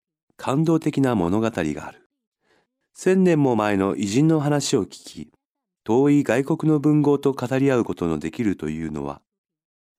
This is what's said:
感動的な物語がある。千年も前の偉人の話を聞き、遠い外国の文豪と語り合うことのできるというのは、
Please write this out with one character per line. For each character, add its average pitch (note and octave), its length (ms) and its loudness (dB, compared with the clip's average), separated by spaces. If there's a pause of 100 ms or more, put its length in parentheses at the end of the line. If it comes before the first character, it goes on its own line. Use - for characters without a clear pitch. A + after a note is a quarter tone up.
(360)
感 C#3 280 -2
動 D#3+ 160 2
的 D3 200 -4
な B2+ 140 2
物 F#2 260 0
語 A2+ 120 -2
が D2+ 340 -6
あ - 60 -16
る。 - 180 -20 (840)
千 F#3+ 300 2
年 E3+ 180 4
も C3 140 4
前 G#2 220 0
の F#2+ 180 0
偉 G2+ 140 -4
人 C3 180 2
の D#3+ 140 2
話 C#3+ 360 -2
を G#2 60 2
聞 F2+ 60 -6
き、 - 420 -20 (540)
遠 C3+ 260 2
い C#3+ 140 2
外 B2+ 200 0
国 D#3 280 -2
の D3+ 80 0
文 D3+ 220 2
豪 C#3+ 160 2
と C#3 160 0
語 B2+ 220 -4
り C#3 140 2
合 B2+ 80 2
う G#2+ 60 0
こ F#2 100 -6
と F2 140 -4
の D#2 100 -2
で D#2+ 140 -8
き B2 100 -6
る G2 140 -2
と D2+ 120 -8
い D#2+ 160 -8
う D#2 60 -8
の D2 140 -8
は、 C#2+ 180 -12 (760)